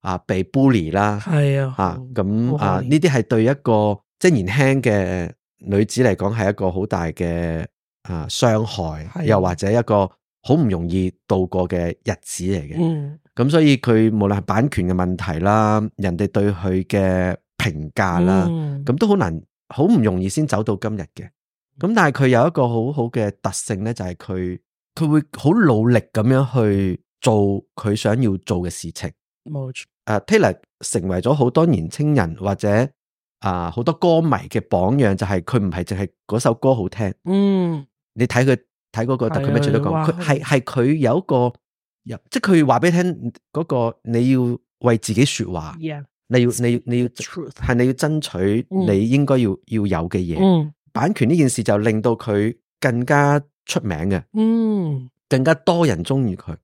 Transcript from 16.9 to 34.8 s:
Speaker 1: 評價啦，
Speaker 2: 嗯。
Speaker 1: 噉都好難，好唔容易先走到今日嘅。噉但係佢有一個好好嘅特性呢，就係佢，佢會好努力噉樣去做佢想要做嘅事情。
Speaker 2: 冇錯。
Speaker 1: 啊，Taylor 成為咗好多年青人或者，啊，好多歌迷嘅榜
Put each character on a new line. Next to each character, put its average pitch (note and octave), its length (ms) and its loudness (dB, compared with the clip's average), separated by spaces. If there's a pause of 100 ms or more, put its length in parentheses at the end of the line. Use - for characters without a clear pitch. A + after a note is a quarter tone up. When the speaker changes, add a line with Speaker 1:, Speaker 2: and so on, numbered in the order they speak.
Speaker 1:
評 D2+ 340 -4
價 F#2 320 0
啦， F#2+ 240 2
Speaker 2:
嗯。 D3 360 -4
Speaker 1:
噉 C3+ 140 0
都 A3 100 2
好 G3+ 80 4
難， E2+ 240 -2 (340)
好 C#3 100 2
唔 G#3 160 4
容 F#2 220 0
易 F#2+ 60 -2
先 D3+ 180 -2
走 G#2+ 160 -2
到 G#2+ 140 -2
今 G#2+ 200 -6
日 G2 40 -8 (140)
嘅。 G2 140 -16 (500)
噉 F#3 160 -2
但 - 20 2
係 E3 160 2
佢 C3+ 160 2
有 B2 180 4
一 F3 40 2
個 C3+ 180 0
好 A#2 240 -2
好 C#3+ 120 -2
嘅 A#2 260 -2 (120)
特 G2 80 -2
性 F#2+ 340 -6
呢， A#2 80 -4
就 A2 120 -8
係 F2+ 100 -6
佢， F#2 440 -8 (360)
佢 D#3+ 140 -2
會 D3+ 140 4 (140)
好 C#3+ 140 2
努 C3+ 380 4
力 A#2+ 100 6 (140)
噉 A2 100 0 (100)
樣 C3 200 2
去 G2 480 0 (200)
做 G2+ 440 2 (100)
佢 G#2 220 -2
想 A2 260 0
要 G2+ 160 0
做 F2+ 220 -4
嘅 F2 100 -6
事 E2 220 -12
情。 - 180 -10 (340)
Speaker 2:
冇 C3+ 280 -10
錯。 - 120 -16 (200)
Speaker 1:
啊， G#2 160 -2
Taylor D#3 360 2 (240)
成 F2+ 260 -4
為 F#2 140 -2
咗 A#2 140 0
好 C3+ 160 2
多 D#3 160 6
年 F#2 220 0
青 D3 260 -2
人 F2 220 0
或 G2 180 -2
者， A2 340 2 (520)
啊， F2 300 -4
好 A#2 120 -6
多 D#3 120 0
歌 E3 260 2
迷 D#3+ 100 0 (180)
嘅 A2+ 200 -2
榜 F#2+ 300 2